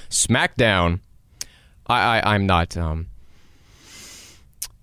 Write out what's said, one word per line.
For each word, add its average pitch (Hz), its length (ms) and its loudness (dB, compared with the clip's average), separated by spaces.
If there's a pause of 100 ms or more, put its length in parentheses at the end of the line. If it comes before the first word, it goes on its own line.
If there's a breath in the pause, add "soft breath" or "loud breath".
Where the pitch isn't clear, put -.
(100)
Smackdown. 107 880 2 (880 loud breath)
I, 113 320 2
I, 104 160 0
I'm 98 120 0
not, 85 300 0
um, 82 320 -6 (1700 loud breath)